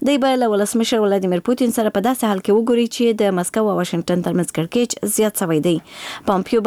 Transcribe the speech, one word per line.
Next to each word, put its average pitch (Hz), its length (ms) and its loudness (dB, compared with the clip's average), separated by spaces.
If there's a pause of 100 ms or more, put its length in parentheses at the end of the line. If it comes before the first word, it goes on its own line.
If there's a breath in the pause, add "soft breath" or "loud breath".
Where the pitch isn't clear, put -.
دی 285 160 4
به 269 80 2 (100)
له 233 120 2
ولسمشر 226 500 0
ولادیمیر 190 420 0
پوتین 247 320 0
سره 214 180 0
په 196 120 0
داسې 247 240 0
حال 190 140 -2
کې 202 120 2
وګوري 233 380 2
چې 233 260 2
د 202 160 2
مسکو 196 260 -2
او 196 140 0
واشنګټن 180 480 -2
ترمنځ 175 320 0
کړکېچ 208 580 -2
زیات 214 280 0
شوی 160 240 2
دی. 175 60 2 (540 loud breath)
پامپیو 208 400 0